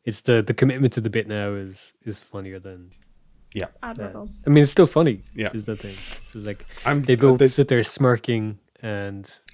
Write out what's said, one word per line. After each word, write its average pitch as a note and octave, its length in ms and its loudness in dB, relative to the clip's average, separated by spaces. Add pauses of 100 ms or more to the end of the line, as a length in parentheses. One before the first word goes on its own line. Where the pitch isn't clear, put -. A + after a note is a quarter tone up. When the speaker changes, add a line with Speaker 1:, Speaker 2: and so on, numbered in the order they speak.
Speaker 1:
it's A2 160 -6
the, A#2 200 4
the G#2+ 140 -4
commitment C3 380 2
to A#2+ 80 -4
the A2 80 -4
bit G#2 180 -4
now G#2 260 -6
is, F#2+ 400 -14 (100)
is G#2+ 200 -12
funnier F#2+ 360 -14
than F#2 320 -20 (600)
Speaker 2:
Yeah. - 120 -8
Speaker 3:
It's - 180 -18
admirable. A3+ 460 -12 (160)
Speaker 1:
I - 40 2
mean, D3 140 8
it's C#3 80 2
still F3 160 6
funny. D3 340 0 (140)
Speaker 2:
Yeah. G#2+ 180 -6
Speaker 1:
Is G#2+ 120 -10
the A2 100 -8
thing. G2+ 200 -14 (240)
This - 160 -20
is G#2 120 -14
like G2+ 180 -12 (200)
Speaker 2:
I'm, D3 180 0
Speaker 1:
they B2+ 120 4
both B2+ 240 6
Speaker 2:
they C3+ 80 8
Speaker 1:
sit C#3 200 2
there A#2+ 160 2
smirking A2+ 720 0 (240)
and G2+ 500 -10 (220)